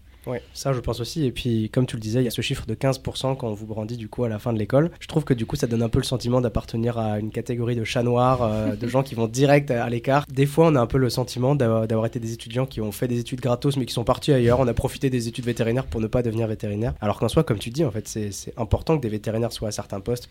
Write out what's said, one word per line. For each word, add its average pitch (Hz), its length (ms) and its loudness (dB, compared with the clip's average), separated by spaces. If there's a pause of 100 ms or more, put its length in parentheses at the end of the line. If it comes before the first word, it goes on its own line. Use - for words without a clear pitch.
(260)
Ouais, 123 160 -4 (100)
ça 135 220 -2
je 120 60 -2
pense 117 200 -4
aussi. 147 240 -4
Et 120 80 2
puis 110 380 0
comme 127 160 2
tu - 100 -6
le 110 60 -6
disais, 110 180 0
il 127 40 4
y - 40 0
a - 20 -4
ce 117 120 -4
chiffre - 240 -4
de 110 80 -2
quinze 131 240 0
pour - 180 -8
cent 131 200 -2
quand 123 120 -6
on 107 60 -4
vous 104 100 -10
brandit 107 320 -6
du 110 140 -10
coup 123 120 -2
à 120 60 2
la 107 100 -2
fin 120 140 -2
de 110 60 0
l'école. 143 320 2 (100)
Je - 60 -18
trouve 156 180 0
que - 80 4
du 113 140 0
coup - 100 -4
ça 123 100 0
donne 117 160 2
un 113 60 2
peu 135 100 2
le 127 60 2
sentiment 123 380 0
d'appartenir 113 560 -2
à 107 200 0
une 107 120 -4
catégorie 120 440 -2
de 113 100 -2
chats 120 180 -2
noirs, 123 400 4
euh, 107 340 0
de 120 100 -4
gens 123 160 2
qui 131 120 -4
vont 113 140 0
direct 143 420 4
à, 117 120 0
à 120 60 -2
l'écart. 131 420 0
Des 135 140 2
fois 160 220 4
on 156 80 6
a 127 60 6
un 117 60 4
peu 135 120 0
le 131 100 4
sentiment 127 460 0
d'a-, 113 320 2
d'avoir 113 180 2
été 117 160 -4
des 113 140 -6
étudiants 120 320 -4
qui 120 160 -6
ont 107 100 -4
fait 127 160 -2
des 120 100 0
études 120 220 -6
gratos 131 380 2
mais 120 80 0
qui - 80 -6
sont 120 100 -2
partis 127 260 2
ailleurs. 123 300 6
On 131 80 4
a 113 60 2
profité - 340 -2
des 123 180 0
études 117 200 -6
vétérinaires 117 400 0
pour 113 160 -4
ne 110 40 0
pas 123 160 0
devenir 113 240 0
vétérinaire. 107 540 -2
Alors 104 180 0
qu'en 113 120 0
soi, 160 120 4
comme 117 160 0
tu - 120 -8
dis, 143 160 -2
en 113 40 0
fait, 107 160 -6
c'est, 104 240 -6
c'est - 280 -12
important 151 400 2
que 123 40 -4
des 113 60 -2
vétérinaires 110 440 -2
soient 110 160 -6
à 104 40 -4
certains 101 280 -8
postes, 120 300 -4